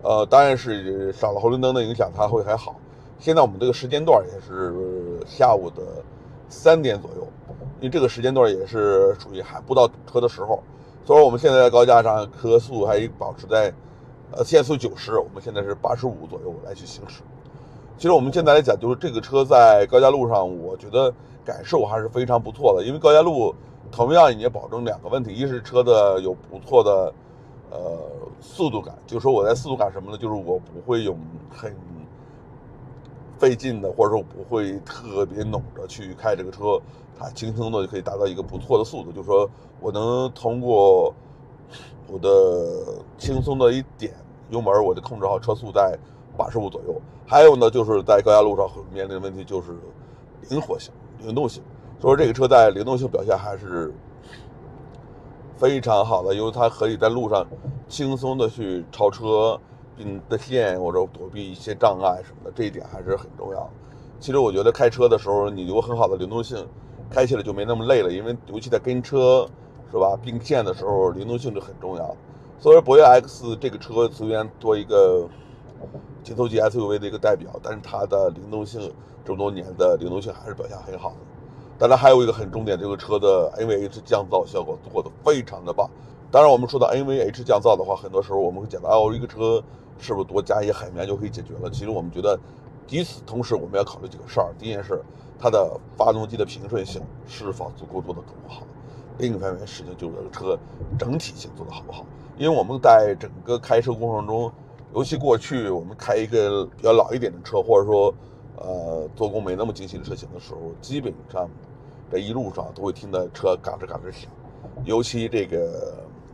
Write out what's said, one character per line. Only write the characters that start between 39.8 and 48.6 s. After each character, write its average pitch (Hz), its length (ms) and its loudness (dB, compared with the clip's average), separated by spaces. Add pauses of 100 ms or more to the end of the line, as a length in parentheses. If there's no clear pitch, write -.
我 90 100 -6
能 123 400 -4
通 120 300 -6
过 98 520 4 (920)
我 95 120 -14
的 87 840 2 (140)
轻 131 240 -4
松 135 180 -2
的 120 140 6
一 131 100 -4 (140)
点 107 160 -12 (360)
油 117 120 -4
门， 98 200 2
我 92 140 0
就 90 60 -12
控 113 180 -14
制 98 60 -2
好 98 120 0
车 113 160 -4
速 101 200 -12
在 95 240 2 (400)
八 - 120 -4
十 117 80 -6
五 101 120 -4
左 - 140 -12
右。 82 180 -8 (240)
还 143 180 8
有 151 120 8
呢， 120 140 4
就 117 140 0
是 107 200 0
在 101 180 6
高 107 100 2
架 104 100 8
路 104 140 2
上 95 140 0